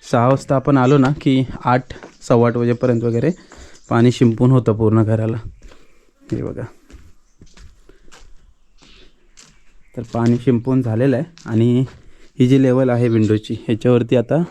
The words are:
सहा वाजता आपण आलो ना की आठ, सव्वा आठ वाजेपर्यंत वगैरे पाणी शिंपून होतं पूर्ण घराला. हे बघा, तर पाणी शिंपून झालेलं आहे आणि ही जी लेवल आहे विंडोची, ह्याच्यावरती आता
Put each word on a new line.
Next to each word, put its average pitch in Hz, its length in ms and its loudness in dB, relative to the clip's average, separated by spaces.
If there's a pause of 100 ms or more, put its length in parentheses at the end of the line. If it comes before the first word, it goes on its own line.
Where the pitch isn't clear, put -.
(120)
सहा 120 160 2
वाजता 135 280 0
आपण 139 220 0
आलो 131 200 2
ना 131 100 4 (140)
की 131 220 0 (220)
आठ, 127 180 0 (380)
सव्वा 117 280 2
आठ 117 80 -4
वाजेपर्यंत 120 460 -2
वगैरे 120 280 -2 (580)
पाणी 117 220 4
शिंपून 120 400 2
होतं 113 220 2
पूर्ण 110 300 0
घराला. 110 340 -2 (960)
हे - 120 -6
बघा, - 180 -10 (3250)
तर 123 40 -10
पाणी 117 360 0
शिंपून 131 440 0
झालेलं 117 340 -2
आहे 147 100 -4 (200)
आणि 120 400 0 (540)
ही 127 80 4
जी 135 160 4
लेवल 127 260 2
आहे 120 180 0
विंडोची, 107 460 0
ह्याच्यावरती 120 600 0
आता 139 360 0